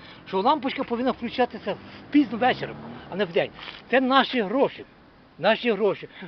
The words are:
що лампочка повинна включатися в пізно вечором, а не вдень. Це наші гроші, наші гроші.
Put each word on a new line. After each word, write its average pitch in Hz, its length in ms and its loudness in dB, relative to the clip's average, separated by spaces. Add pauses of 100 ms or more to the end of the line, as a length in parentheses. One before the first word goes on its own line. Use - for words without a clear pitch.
(280)
що 190 140 -2
лампочка 214 420 0
повинна 240 280 0
включатися 220 600 -2
в - 380 -14
пізно 240 260 4
вечором, 165 380 0 (360)
а 170 40 -6
не 196 100 0
вдень. 165 260 0 (380)
Це 254 120 4
наші 262 400 4
гроші, 214 440 0 (520)
наші 214 340 2
гроші. 190 380 0 (180)